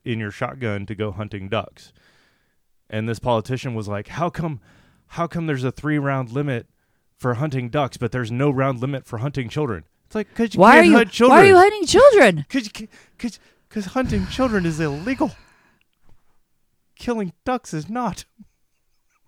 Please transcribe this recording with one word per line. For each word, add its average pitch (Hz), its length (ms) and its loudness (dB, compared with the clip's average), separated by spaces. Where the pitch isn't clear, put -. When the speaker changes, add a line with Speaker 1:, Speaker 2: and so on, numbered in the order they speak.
Speaker 1:
in 117 140 -6
your 107 100 -8
shotgun 113 560 -8
to 110 80 -14
go 104 180 -8
hunting 98 380 -12
ducks. - 420 -10
And 110 180 -6
this 113 80 -6
politician 123 560 -6
was 110 140 -10
like, 101 220 -10
"How 170 200 -6
come, 160 300 -8
how - 180 -8
come 165 220 -8
there's 135 160 -4
a 131 80 -4
three 151 260 -4
round 135 340 -4
limit 135 360 -8
for 127 160 -4
hunting 131 360 -6
ducks, 135 280 -6
but 120 140 -6
there's 120 200 -8
no 135 200 -2
round 135 300 -4
limit 135 260 -8
for 120 100 -12
hunting 127 320 -8
children?" 117 340 -6
It's - 80 -18
like, 214 220 -8
'cause 226 180 -2
you - 60 2
Speaker 2:
Why 220 160 10
Speaker 1:
can't 330 100 8
Speaker 2:
are 349 60 6
you, 311 60 6
Speaker 1:
hunt 226 140 2
children. 254 280 6
Speaker 2:
why 381 40 10
are 392 40 8
you 381 100 8
hunting 403 300 6
children? 330 600 6
Speaker 1:
<laughs> - 20 -20
'Cause 262 160 -6
you 208 60 -16
can't, - 180 -16
'cause, - 220 -12
'cause 208 180 -10
hunting 208 400 -4
children 220 400 -2
is 156 120 -4
illegal. 165 520 -4
Killing 214 380 -8
ducks 254 280 -8
is 156 160 -10
not. 220 400 -10
<laughs> - 60 -20